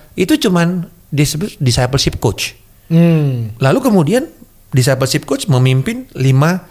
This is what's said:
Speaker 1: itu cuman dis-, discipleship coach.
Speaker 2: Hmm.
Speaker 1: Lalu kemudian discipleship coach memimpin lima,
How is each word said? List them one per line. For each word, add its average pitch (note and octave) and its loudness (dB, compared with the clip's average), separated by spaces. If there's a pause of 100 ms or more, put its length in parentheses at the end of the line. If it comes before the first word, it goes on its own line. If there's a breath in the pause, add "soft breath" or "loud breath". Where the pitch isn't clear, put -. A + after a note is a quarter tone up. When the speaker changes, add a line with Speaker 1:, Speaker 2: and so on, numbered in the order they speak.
(120)
Speaker 1:
itu F#3+ 0
cuman F3 0 (240)
dis-, C#3+ 0 (240)
discipleship B2+ 0
coach. - -4 (280)
Speaker 2:
Hmm. D3 0
Speaker 1:
Lalu C#3 2
kemudian A3 2 (400)
discipleship C3 0
coach - -6
memimpin C3+ 0
lima, C3+ 0 (100)